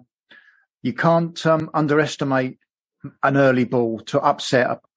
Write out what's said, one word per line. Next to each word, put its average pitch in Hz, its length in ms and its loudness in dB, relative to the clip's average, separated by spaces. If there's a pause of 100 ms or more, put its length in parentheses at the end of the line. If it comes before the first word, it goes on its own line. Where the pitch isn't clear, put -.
(840)
you 123 100 -4
can't, 170 540 0
um, 160 260 0
underestimate 143 880 -2 (640)
an 139 160 2
early 127 260 4
ball 113 360 -2
to 143 200 -2
upset 139 460 0
a, - 140 -6 (160)